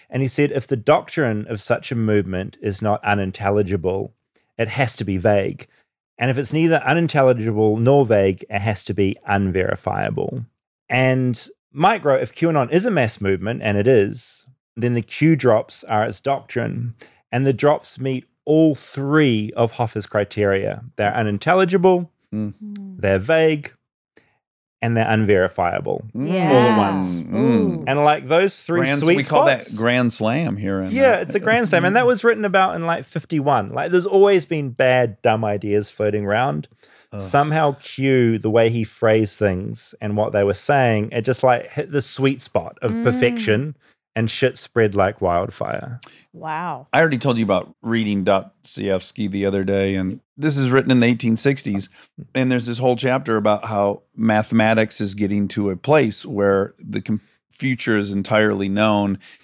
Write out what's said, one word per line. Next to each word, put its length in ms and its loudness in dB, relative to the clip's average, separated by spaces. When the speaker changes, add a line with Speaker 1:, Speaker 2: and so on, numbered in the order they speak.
Speaker 1:
And 120 -2
he 60 -2
said, 220 0
"If 160 -6
the 100 -2
doctrine 720 0
of 120 -8
such 320 -4
a 20 -6
movement 680 -2
is 220 -6
not 220 -2
unintelligible, 1080 -2
it 140 -2
has 260 -2
to 80 -6
be 140 -2
vague. 500 0
And 100 -2
if 100 0
it's 140 -4
neither 320 2
unintelligible 920 2
nor 280 4
vague, 460 2
it 100 -4
has 240 -4
to 100 -6
be 300 0
unverifiable." 1200 -2
And 600 0
Mike 320 0
wrote, 180 2
"If 120 -8
QAnon 380 0
is 140 2
a 40 0
mass 300 0
movement, 420 -2
and 160 0
it 80 2
is, 600 0
then 180 -2
the 80 -2
Q 340 2
drops 480 0
are 200 0
its 160 -8
doctrine. 720 -6
And 160 0
the 60 2
drops 480 -2
meet 240 -6
all 280 4
three 840 0
of 160 2
Hoffer's 340 -4
criteria. 760 -2
They're 180 0
unintelligible, 960 2
Speaker 2:
Mm. 280 -6
Speaker 3:
Mm. 380 -14
Speaker 1:
they're 180 2
vague, 560 0
and 160 0
they're 120 2
unverifiable." 960 0
Speaker 2:
Mm. 180 -4
Speaker 3:
Yeah. 200 0
Speaker 1:
All 40 6
at 80 2
once. 360 0
Speaker 2:
Mm. 200 -8
Speaker 3:
Ooh. 520 0
Speaker 1:
And, 180 0
like, 240 2
those 340 0
three 180 -2
Speaker 2:
Grand, 200 0
Speaker 1:
sweet 160 4
Speaker 2:
we 80 0
call 220 2
that 160 2
Speaker 1:
spots. 140 -12
Speaker 2:
grand 360 2
slam 440 -2
here 240 -4
in, 120 -6
Speaker 1:
Yeah, 200 4
Speaker 2:
uh, 80 0
Speaker 1:
it's 140 -8
a 60 0
grand 280 0
slam. 160 2
And 120 2
that 100 4
was 180 0
written 220 2
about 300 2
in, 100 -4
like, 180 -4
fifty-one. 680 -2
Like, 180 -4
there's 160 2
always 400 4
been 240 -4
bad, 500 2
dumb 240 2
ideas 460 -2
floating 340 -2
around. 440 -2
Speaker 2:
Ugh. 80 -12
Speaker 1:
Somehow 640 0
Q, 560 2
the 120 -2
way 200 4
he 140 -2
phrased 540 0
things 600 -4
and 160 -6
what 160 -2
they 120 2
were 100 2
saying, 580 0
it 100 -4
just, 200 -2
like, 300 2
hit 180 -8
the 120 -2
sweet 400 -2
spot 400 -6
of 100 0
Speaker 3:
Mm. 120 -6
Speaker 1:
perfection, 720 0
and 160 0
shit 280 -2
spread 380 0
like 240 0
wildfire. 800 -4
Speaker 3:
Wow. 600 -10
Speaker 2:
I 80 4
already 180 2
told 200 0
you 60 0
about 280 -2
reading 420 -2
Dostoevsky 1040 -2
the 180 -2
other 180 -2
day, 300 0
and 240 -4
this 220 -2
is 120 0
written 200 2
in 80 6
the 80 4
eighteen 300 0
sixties, 520 -2
and 160 0
there's 160 -2
this 120 -6
whole 180 2
chapter 400 -2
about 300 0
how 360 -2
mathematics 840 2
is 140 -6
getting 340 -2
to 220 -2
a 60 -4
place 500 0
where 540 0
the 200 -8
com-, 200 -4
future 480 -2
is 140 -2
entirely 580 0
known 500 0